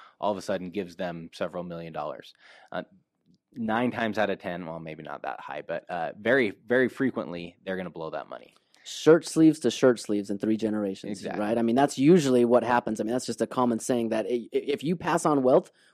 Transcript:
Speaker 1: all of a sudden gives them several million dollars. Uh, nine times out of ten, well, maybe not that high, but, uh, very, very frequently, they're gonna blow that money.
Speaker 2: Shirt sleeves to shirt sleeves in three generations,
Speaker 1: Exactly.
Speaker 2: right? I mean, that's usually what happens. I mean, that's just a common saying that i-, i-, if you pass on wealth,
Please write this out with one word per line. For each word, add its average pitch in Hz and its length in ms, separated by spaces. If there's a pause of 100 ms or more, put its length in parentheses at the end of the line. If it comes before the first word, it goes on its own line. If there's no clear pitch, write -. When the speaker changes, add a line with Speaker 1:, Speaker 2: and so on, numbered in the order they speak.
(200)
Speaker 1:
all 101 100
of 101 80
a 90 40
sudden 90 280
gives 87 240
them 85 380
several 87 320
million 85 280
dollars. 76 420 (360)
Uh, 90 140 (720)
nine 117 340
times 110 260
out 101 140
of 92 80
ten, 90 260
well, 82 140
maybe 80 240
not 73 200
that 65 180
high, 73 260
but, - 240
uh, 82 300
very, 113 320 (160)
very 127 200
frequently, 87 760
they're 95 120
gonna 90 140
blow 80 200
that 76 180
money. 62 260 (320)
Speaker 2:
Shirt 156 400
sleeves 160 340
to 120 100
shirt 123 280
sleeves 101 300
in 101 100
three 110 200
generations, 104 640
Speaker 1:
Exactly. 92 200
Speaker 2:
right? 107 160
I 117 60
mean, 117 120
that's 139 220
usually 135 480
what 120 180
happens. 117 380
I 107 40
mean, 113 100
that's 127 100
just - 160
a 113 60
common 120 320
saying 117 320
that 110 160
i-, - 40
i-, 120 220
if 135 320
you 165 100
pass 170 300
on 151 180
wealth, 131 300 (220)